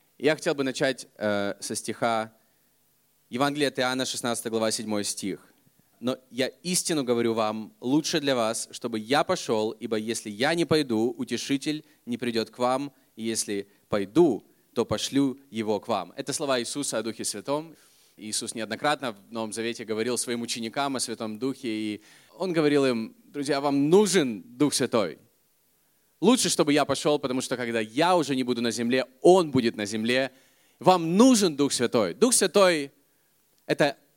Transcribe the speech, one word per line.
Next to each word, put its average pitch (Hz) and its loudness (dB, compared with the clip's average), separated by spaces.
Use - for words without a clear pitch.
Я 147 0
хотел 160 -2
бы 139 -2
начать, 135 -2
э, 101 -2
со - -8
стиха 113 -4
Евангелия 143 0
от 131 -4
Иоанна, 127 -2
шестнадцатая 117 -4
глава, 110 0
седьмой 107 -4
стих. - -6
"Но 127 -4
я 123 -4
истину 170 -2
говорю 117 2
вам, 110 -2
лучше 151 2
для 139 2
вас, 117 0
чтобы 117 -6
я 127 0
пошел, 113 0
ибо 113 -6
если 110 -6
я 123 0
не 165 0
пойду, 123 2
утешитель 139 -4
не 120 -6
придет 113 -4
к - -20
вам, 131 -2
и 113 -12
если 107 -4
пойду, 107 2
то 117 0
пошлю 131 -2
его 107 -2
к - -16
вам". 92 -4
Это 139 -8
слова 135 -2
Иисуса 123 -6
о 110 -2
Духе 110 -8
Святом. 147 -6
Иисус 107 -8
неоднократно 113 -2
в 101 -20
Новом 113 -6
Завете 113 -6
говорил 110 -2
своим 117 -4
ученикам 127 -4
о 117 -4
Святом 107 -8
Духе, 131 -6
и 107 -6
он 180 -4
говорил 147 4
им: 117 -2
"Друзья, 139 -4
вам 143 2
нужен 160 4
Дух 131 0
Святой. 110 0
Лучше, 202 4
чтобы 147 2
я 143 4
пошел, 147 0
потому 131 -2
что 123 -4
когда 117 -2
я 147 2
уже 139 0
не 127 -2
буду 123 -2
на 120 0
земле, 120 0
Он 175 6
будет 117 2
на 107 -2
земле. 120 -2
Вам 170 4
нужен 208 6
Дух 139 2
Святой". 113 2
Дух 240 4
Святой — 180 2
это 151 2